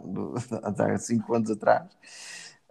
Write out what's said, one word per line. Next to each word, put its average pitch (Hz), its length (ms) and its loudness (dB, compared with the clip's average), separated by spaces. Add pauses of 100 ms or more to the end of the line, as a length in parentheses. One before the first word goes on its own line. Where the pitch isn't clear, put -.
do, 92 300 -6
<laughs> 113 280 -6
há 104 340 2
cinco 113 380 0
anos 117 160 2
atrás. - 360 4 (840)